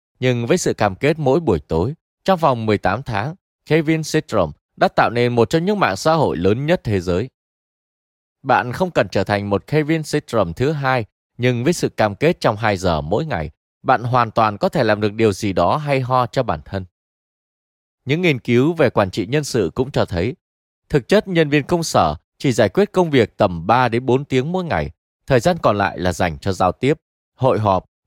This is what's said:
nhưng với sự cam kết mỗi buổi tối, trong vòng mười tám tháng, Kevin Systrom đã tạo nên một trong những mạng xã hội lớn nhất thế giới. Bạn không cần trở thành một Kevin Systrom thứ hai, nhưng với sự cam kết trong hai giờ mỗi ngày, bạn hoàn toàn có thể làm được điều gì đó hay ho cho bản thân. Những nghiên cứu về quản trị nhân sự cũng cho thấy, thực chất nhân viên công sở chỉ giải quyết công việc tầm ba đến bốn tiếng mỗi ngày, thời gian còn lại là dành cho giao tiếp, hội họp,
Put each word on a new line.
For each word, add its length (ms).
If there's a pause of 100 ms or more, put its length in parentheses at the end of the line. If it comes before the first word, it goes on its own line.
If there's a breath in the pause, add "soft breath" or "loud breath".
(200)
nhưng 260
với 120
sự 160
cam 220
kết 240
mỗi 200
buổi 200
tối, 340 (300)
trong 160
vòng 260
mười 120
tám 260
tháng, 320 (300)
Kevin 380
Systrom 480 (240)
đã 120
tạo 220
nên 260
một 140
trong 160
những 140
mạng 160
xã 180
hội 240
lớn 280
nhất 180
thế 180
giới. 280 (1120)
Bạn 300
không 180
cần 200
trở 120
thành 260
một 180
Kevin 360
Systrom 500
thứ 180
hai, 340 (320)
nhưng 260
với 100
sự 160
cam 260
kết 240
trong 180
hai 200
giờ 240
mỗi 240
ngày, 260 (320)
bạn 200
hoàn 280
toàn 260
có 120
thể 140
làm 180
được 120
điều 200
gì 200
đó 240
hay 240
ho 240
cho 180
bản 220
thân. 200 (1200)
Những 160
nghiên 180
cứu 340
về 160
quản 220
trị 140
nhân 180
sự 320
cũng 160
cho 140
thấy, 300 (540)
thực 180
chất 200
nhân 220
viên 140
công 200
sở 320 (220)
chỉ 140
giải 180
quyết 220
công 180
việc 280
tầm 300
ba 220
đến 160
bốn 200
tiếng 260
mỗi 120
ngày, 280 (360)
thời 120
gian 220
còn 160
lại 220
là 140
dành 260
cho 120
giao 200
tiếp, 300 (340)
hội 240
họp, 260 (220)